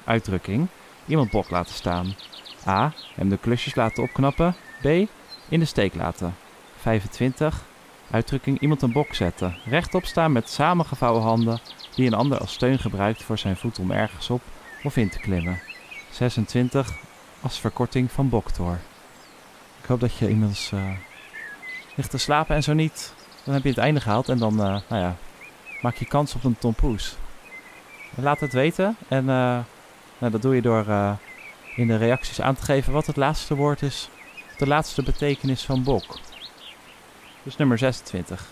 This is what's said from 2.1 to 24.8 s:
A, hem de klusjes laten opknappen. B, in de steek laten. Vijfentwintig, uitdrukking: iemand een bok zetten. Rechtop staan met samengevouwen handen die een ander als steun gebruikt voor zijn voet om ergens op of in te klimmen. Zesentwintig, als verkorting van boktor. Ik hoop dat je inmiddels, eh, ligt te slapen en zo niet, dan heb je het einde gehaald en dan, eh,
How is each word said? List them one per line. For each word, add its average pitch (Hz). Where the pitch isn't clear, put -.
A, 110
hem 98
de 98
klusjes -
laten 117
opknappen. 143
B, -
in 165
de 165
steek 101
laten. 87
Vijfentwintig, 123
uitdrukking: 131
iemand 147
een 127
bok 143
zetten. 87
Rechtop 175
staan 160
met 117
samengevouwen 143
handen 113
die 131
een 113
ander 127
als -
steun 127
gebruikt 104
voor 110
zijn 95
voet 117
om 92
ergens 104
op 123
of 143
in 110
te -
klimmen. 90
Zesentwintig, 123
als -
verkorting 123
van 139
boktor. 90
Ik -
hoop 127
dat 120
je 107
inmiddels, 107
eh, 95
ligt -
te 135
slapen 147
en 151
zo 151
niet, 156
dan 139
heb 139
je 143
het 120
einde 139
gehaald 110
en 127
dan, 110
eh, 101